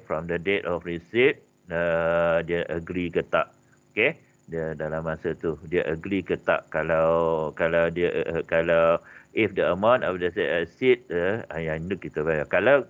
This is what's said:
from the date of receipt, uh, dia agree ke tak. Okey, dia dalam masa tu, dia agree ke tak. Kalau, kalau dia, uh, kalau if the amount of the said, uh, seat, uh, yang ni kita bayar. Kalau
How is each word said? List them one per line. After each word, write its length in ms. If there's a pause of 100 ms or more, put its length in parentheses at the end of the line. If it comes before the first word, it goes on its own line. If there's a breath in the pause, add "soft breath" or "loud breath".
from 240
the 80
date 300
of 180
receipt, 560 (320)
uh, 720
dia 240
agree 400
ke 220
tak. 180 (420 soft breath)
Okey, 220 (380 soft breath)
dia 260
dalam 240
masa 320
tu, 240 (140)
dia 180
agree 320
ke 160
tak. 320
Kalau, 880
kalau 340
dia, 240 (160)
uh, 160
kalau 540 (320 loud breath)
if 260
the 60
amount 400
of 180
the 140
said, 160
uh, 160
seat, 420
uh, 320 (140)
yang 320
ni 100
kita 240
bayar. 300
Kalau 380